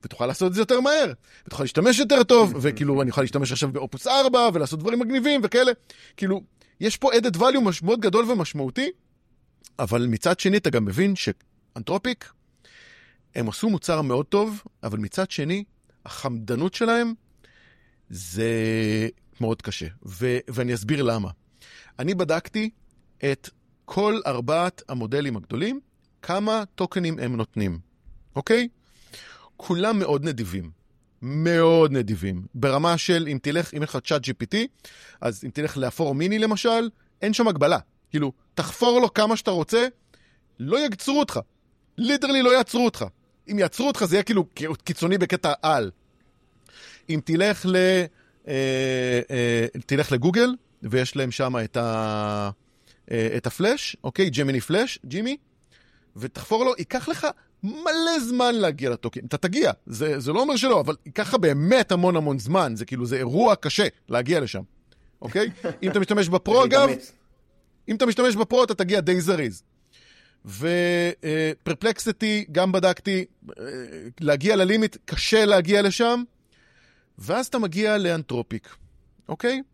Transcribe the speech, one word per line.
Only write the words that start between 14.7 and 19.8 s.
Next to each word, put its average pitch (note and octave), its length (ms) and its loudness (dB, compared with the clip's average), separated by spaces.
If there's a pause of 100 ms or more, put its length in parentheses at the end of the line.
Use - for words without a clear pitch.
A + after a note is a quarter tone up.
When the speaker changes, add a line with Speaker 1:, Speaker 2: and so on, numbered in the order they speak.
Speaker 1:
אבל G#2+ 160 -6
מצד G#2+ 320 -4
שני, F3 340 -4 (400)
החמדנות A#2+ 680 -6
שלהם, A#3 380 0 (1000)
זה F#2 380 -6 (920)
מאוד A#2 220 -2
קשה. - 240 -8 (160)